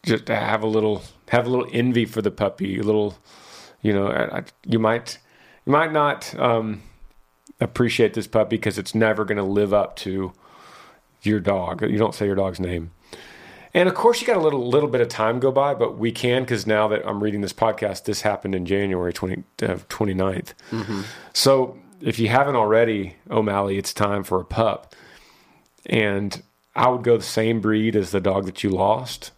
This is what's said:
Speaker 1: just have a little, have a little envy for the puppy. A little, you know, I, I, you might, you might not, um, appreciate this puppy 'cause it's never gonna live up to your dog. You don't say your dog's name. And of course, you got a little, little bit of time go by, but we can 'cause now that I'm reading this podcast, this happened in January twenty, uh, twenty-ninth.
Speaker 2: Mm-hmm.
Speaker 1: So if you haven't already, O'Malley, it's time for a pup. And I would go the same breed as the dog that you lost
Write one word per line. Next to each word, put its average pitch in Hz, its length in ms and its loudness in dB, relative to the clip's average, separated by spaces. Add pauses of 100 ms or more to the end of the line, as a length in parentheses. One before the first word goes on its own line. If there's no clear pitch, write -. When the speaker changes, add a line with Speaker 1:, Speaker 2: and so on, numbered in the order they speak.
Speaker 1:
just 117 240 0
have 107 340 -2
a 110 60 -2
little, 107 340 0 (280)
have 120 160 2
a 123 40 -4
little 123 220 -2
envy 120 320 2
for 110 180 -6
the 101 80 2
puppy. 98 480 -4
A 110 40 -4
little, 104 360 0 (640)
you 104 100 2
know, 98 160 2
I, - 300 -2
I, - 60 -8 (200)
you 113 140 0
might, 113 400 0 (480)
you 131 60 2
might 156 200 2
not, 147 460 0
um, 110 440 0 (800)
appreciate 117 540 2
this 107 140 -6
puppy 113 280 0
'cause 104 220 -2
it's - 160 -10
never 110 300 2
gonna 101 180 -2
live 101 320 2
up 101 220 0
to 95 360 -6 (920)
your 104 180 2
dog. 90 420 -2
You 104 160 0
don't 110 160 2
say 104 120 -2
your 98 100 0
dog's 95 240 -2
name. 87 320 -4 (840)
And 180 140 4
of - 80 0
course, 240 240 4
you - 80 -4
got 226 80 4
a 175 40 2
little, 143 280 2
little 139 200 4
bit 120 120 0
of 117 80 2
time 117 320 0
go 135 100 4
by, 139 240 2
but 117 240 -2
we 117 140 0
can 123 340 0
'cause 104 220 -4
now 107 200 4
that 104 180 0
I'm 104 160 -4
reading 104 180 -2
this 95 120 -4
podcast, 107 520 -2
this 104 180 -4
happened 101 320 -2
in 90 100 -4
January 92 480 0
twenty, - 300 -6 (180)
uh, 95 180 -2 (100)
twenty-ninth. 95 680 -2 (160)
Speaker 2:
Mm-hmm. 107 300 -6 (320)
Speaker 1:
So 135 440 2 (240)
if 113 200 -4
you 110 80 2
haven't 135 260 4
already, 107 640 2 (120)
O'Malley, 101 480 0
it's 98 160 -6
time 101 300 0
for 92 180 -2
a 87 40 -10
pup. - 500 -2 (920)
And 104 560 0 (360)
I 123 120 4
would 123 140 0
go 120 140 4
the 101 80 -4
same 113 360 0
breed 107 360 2
as 95 160 0
the 101 80 2
dog 95 260 0
that - 160 -10
you 101 80 0
lost 104 680 -2